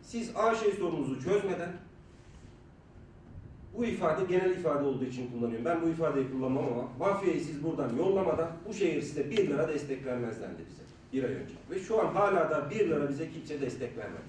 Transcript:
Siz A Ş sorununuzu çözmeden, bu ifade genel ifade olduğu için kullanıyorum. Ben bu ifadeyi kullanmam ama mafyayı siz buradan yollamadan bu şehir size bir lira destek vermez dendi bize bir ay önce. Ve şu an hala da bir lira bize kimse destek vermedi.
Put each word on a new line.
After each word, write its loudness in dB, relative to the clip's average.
Siz -8
A 4
Ş 4
sorununuzu -2
çözmeden, 0
bu 0
ifade 2
genel 4
ifade 2
olduğu 2
için -6
kullanıyorum. -2
Ben 2
bu 4
ifadeyi 2
kullanmam 0
ama -2
mafyayı 2
siz -6
buradan 0
yollamadan 2
bu -6
şehir 2
size -4
bir 4
lira 2
destek -4
vermez -4
dendi -10
bize -16
bir 0
ay -2
önce. -8
Ve -2
şu 2
an 2
hala 4
da 0
bir 2
lira 2
bize -4
kimse -8
destek -6
vermedi. -10